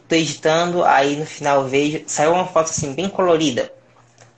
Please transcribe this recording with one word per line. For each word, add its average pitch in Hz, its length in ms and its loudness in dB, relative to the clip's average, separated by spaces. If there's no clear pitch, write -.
tô 165 60 0
editando, 165 720 0
aí 143 320 4
no 156 100 -6
final 143 360 0
eu 131 60 -6
vejo, 147 380 -2
saiu 151 260 0
uma 180 140 0
foto 160 240 0
assim 143 220 -6
bem 165 160 -6
colorida, 160 640 0